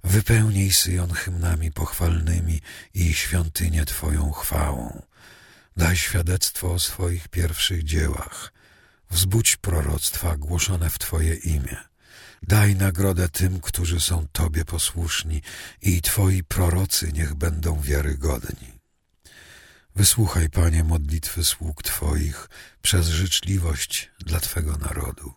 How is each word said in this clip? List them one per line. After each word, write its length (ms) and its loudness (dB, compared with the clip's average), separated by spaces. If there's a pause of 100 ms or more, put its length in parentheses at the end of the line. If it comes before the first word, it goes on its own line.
Wypełnij 680 4
Syjon 400 0
hymnami 600 -2
pochwalnymi 880 0 (340)
i 200 2
świątynię 720 0
Twoją 480 -2
chwałą. 720 -4 (720)
Daj 200 4
świadectwo 760 0
o 60 0
swoich 500 -2
pierwszych 560 -2
dziełach. 680 -2 (580)
Wzbudź 460 2
proroctwa 800 -2
głoszone 540 -2
w 80 -6
Twoje 360 0
imię. 420 -2 (680)
Daj 340 6
nagrodę 520 2
tym, 320 0
którzy 400 -2
są 320 0
Tobie 320 0
posłuszni, 800 -2 (400)
i 200 4
Twoi 420 2
prorocy 680 0
niech 220 -2
będą 460 -2
wiarygodni. 1000 -2 (1160)
Wysłuchaj, 540 2
Panie, 340 4
modlitwy 600 0
sług 380 -4
Twoich 680 -2 (340)
przez 240 2
życzliwość 1120 -2
dla 220 -2
Twego 360 -4
narodu. 600 -6